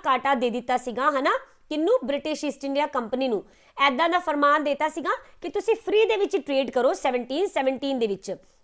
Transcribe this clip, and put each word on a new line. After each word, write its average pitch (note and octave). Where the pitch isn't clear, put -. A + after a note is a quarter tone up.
ਕਾਟਾ C4+
ਦੇ A#3+
ਦਿੱਤਾ B3
ਸੀਗਾ, B3+
ਹਨਾ, C#4
ਕਿਹਨੂੰ? E4
ਬ੍ਰਿਟਿਸ਼ C#4+
ਈਸਟ C#4
ਇੰਡੀਆ C#4
ਕੰਪਨੀ C4
ਨੂੰ। G#3
ਐਦਾਂ C#4
ਦਾ F4
ਫਰਮਾਨ D4
ਦੇਤਾ C#4+
ਸੀਗਾ F4
ਕਿ F4+
ਤੁਸੀਂ -
ਫ੍ਰੀ G#4+
ਦੇ G#4+
ਵਿੱਚ G4
ਟ੍ਰੇਡ C4+
ਕਰੋ C4
ਸੈਵਨਟੀਨ C4
ਸੈਵਨਟੀਨ C4+
ਦੇ A3+
ਵਿੱਚ। G3